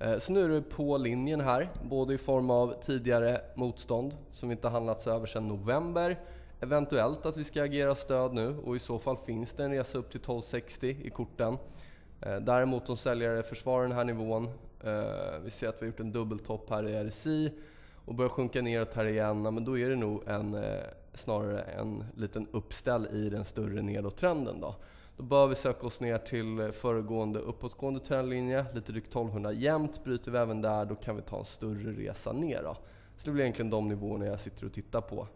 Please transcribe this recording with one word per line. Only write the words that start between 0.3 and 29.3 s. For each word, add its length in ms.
nu 120
är 40
det 140
på 360
linjen 420
här. 280
Både 320
i 40
form 320
av 300
tidigare 600
motstånd 600
som 180
inte 180
handlats 380
över 200
sedan 220
november. 720
Eventuellt 680
att 100
vi 80
ska 180
agera 320
stöd 380
nu. 320
Och 120
i 20
så 200
fall 180
finns 280
det 100
en 60
resa 280
upp 120
till 100
tolv 220
sextio 600
i 80
korten. 480
Eh, 160
däremot 520
om 80
säljare 460
försvarar 400
den 140
här 80
nivån. 400
Eh, 600
vi 60
ser 180
att 60
vi 120
har 0
gjort 140
en 120
dubbeltopp 580
här 180
i 60
R 140
S 180
I 260
och 100
börjar 140
sjunka 340
neråt 320
här 100
igen. 400
Ja, 60
men 140
då 140
är 100
det 80
nog 300
en, 280
eh, 260
snarare 460
en 440
liten 360
uppställ 600
i 180
den 140
större 380
nedåttrenden 800
då. 140
Då 60
bör 220
vi 80
söka 320
oss 140
ner 180
till 540
föregående 640
uppåtgående 640
trendlinje, 640
lite 180
drygt 200
tolvhundra 400